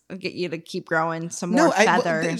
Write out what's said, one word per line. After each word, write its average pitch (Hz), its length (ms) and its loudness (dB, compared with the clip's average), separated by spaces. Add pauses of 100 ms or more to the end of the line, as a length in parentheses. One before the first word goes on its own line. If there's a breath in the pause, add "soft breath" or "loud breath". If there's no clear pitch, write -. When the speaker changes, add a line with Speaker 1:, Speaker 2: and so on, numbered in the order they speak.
Speaker 1:
and 185 120 -12
get 185 120 -6
you 175 160 -4
to 160 100 -8
keep 170 280 -10
growing 165 420 -2
some 175 220 -6
more 311 160 6
Speaker 2:
No, 285 100 4
I, 208 80 6
well, 180 180 4
Speaker 1:
feathers. 165 380 -2